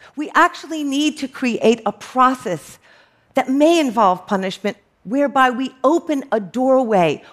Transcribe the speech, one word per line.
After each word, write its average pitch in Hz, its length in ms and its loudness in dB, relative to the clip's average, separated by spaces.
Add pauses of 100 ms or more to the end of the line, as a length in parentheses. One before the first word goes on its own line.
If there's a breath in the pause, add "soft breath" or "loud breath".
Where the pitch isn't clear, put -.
(160 soft breath)
We 302 180 -8
actually 320 500 0
need 294 360 -2
to 269 80 -6
create 226 580 0
a 208 60 -2
process 254 880 -2 (560 soft breath)
that 254 140 0
may 302 300 4
involve 208 460 0
punishment, 190 520 -6 (260)
whereby 262 480 0
we 254 320 -8
open 302 480 0
a 226 80 0
doorway 220 840 0 (120)